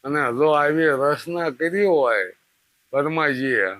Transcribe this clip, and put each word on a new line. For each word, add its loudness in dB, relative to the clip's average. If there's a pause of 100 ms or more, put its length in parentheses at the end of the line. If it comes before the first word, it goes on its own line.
અને -2 (160)
જો 4
આવી 2
રચના -2
કરી -2
હોય 2 (680)
બ્રહ્માજીએ 0 (100)